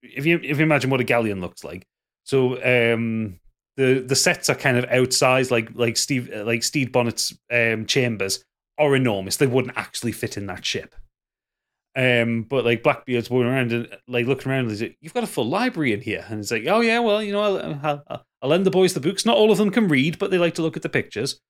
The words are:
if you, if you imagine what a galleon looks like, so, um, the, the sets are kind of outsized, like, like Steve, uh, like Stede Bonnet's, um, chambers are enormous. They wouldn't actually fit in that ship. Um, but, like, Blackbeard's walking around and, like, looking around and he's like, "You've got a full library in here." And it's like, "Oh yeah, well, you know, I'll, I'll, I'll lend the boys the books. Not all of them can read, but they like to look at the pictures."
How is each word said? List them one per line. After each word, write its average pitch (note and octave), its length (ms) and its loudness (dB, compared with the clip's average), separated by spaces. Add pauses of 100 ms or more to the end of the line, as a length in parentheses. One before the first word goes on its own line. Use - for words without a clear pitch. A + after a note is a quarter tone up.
if C#3 240 -6
you, E3+ 160 4
if C#3+ 160 -2
you D#3 60 4
imagine C#3+ 260 2
what C3 100 2
a A#2+ 40 2
galleon A2 360 0
looks - 240 -10
like, - 220 -14 (400)
so, B2+ 360 2
um, A#2 760 0 (380)
the, C3 220 4
the B2+ 140 -2
sets - 360 0
are B2+ 40 2
kind C3 220 0
of B2 140 0
outsized, B2+ 600 2
like, A#2 240 0
like A#2 220 0
Steve, C3 340 -2
uh, G#2 140 -8
like A#2 180 -2
Stede C3+ 300 -2
Bonnet's, A#2 400 0 (180)
um, A2+ 360 0
chambers G#2+ 580 -2 (320)
are D3 180 4
enormous. G2+ 440 0
They D3 80 4
wouldn't B2 320 -2
actually A2 340 -6
fit - 240 -8
in G2+ 120 -8
that F#2 180 -10
ship. - 280 -8 (1000)
Um, A#2 460 2
but, A#2+ 240 0
like, A#2 160 2
Blackbeard's B2 480 0
walking B2 180 2
around B2 240 0
and, A#2+ 160 -4 (200)
like, A#2+ 180 -2
looking C3+ 260 -2
around C3 120 0
and A2+ 80 -4
he's G#2 100 -4
like, - 180 -8
"You've D#3+ 140 -18
got A#3+ 100 -2
a - 20 -6
full A#2+ 220 -4
library E3 460 -2
in G2+ 80 -6
here." F#2 260 -6
And G#2+ 100 -8
it's G#2 120 -8
like, A2+ 160 -4
"Oh G#3 140 2
yeah, A#3 180 2
well, G#3+ 240 0
you G3+ 100 -6
know, G3+ 80 -2
I'll, D3+ 680 -4
I'll, - 180 -12 (160)
I'll C3 80 0
lend F#3 160 4
the F3+ 40 4
boys F#3 220 4
the - 80 -2
books. D#3 240 -2
Not A3+ 140 4
all G#3+ 120 6
of G3 60 6
them G3+ 140 2
can G#3+ 180 2
read, D3+ 300 2
but F#3+ 120 -2
they F#3 80 2
like E3+ 180 2
to E3+ 60 -2
look D#3+ 140 -2
at - 60 -8
the - 80 -6
pictures." - 600 -4